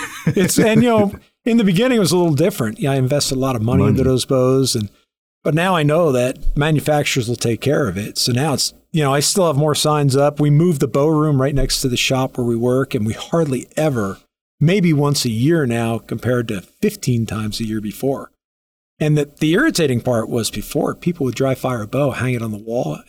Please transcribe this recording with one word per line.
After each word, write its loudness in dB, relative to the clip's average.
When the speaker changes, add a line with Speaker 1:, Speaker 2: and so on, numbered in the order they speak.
Speaker 1:
it's, 0
and, 2
you 2
know, 2
Speaker 2:
<laughs> -16
Speaker 1:
in 2
the 2
beginning, 0
it 2
was 0
a 2
little 2
different. -2
Yeah, -2
I 0
invested -2
a -4
lot -2
of -4
money 2
into 2
Speaker 2:
Money. 2
Speaker 1:
those 0
bows, 2
and, -4
but 0
now 2
I 2
know 4
that 0
manufacturers 0
will -2
take 0
care 0
of -4
it. -8
So 0
now 0
it's, -4
you 0
know, 2
I 2
still 2
have 2
more 2
signs 2
up. 2
We 2
moved 4
the 2
bow 0
room 2
right 0
next 0
to -2
the -2
shop -2
where -2
we 2
work, 0
and -2
we -2
hardly -2
ever, -2
maybe 4
once 0
a -2
year 2
now, 0
compared -2
to -6
fifteen -2
times -6
a -6
year -4
before. -6
And 2
the, -2
the 2
irritating 2
part -2
was -2
before, -4
people -4
would -4
dry 0
fire -4
a -10
bow, 0
hang -2
it -4
on -6
the -8
wall, -6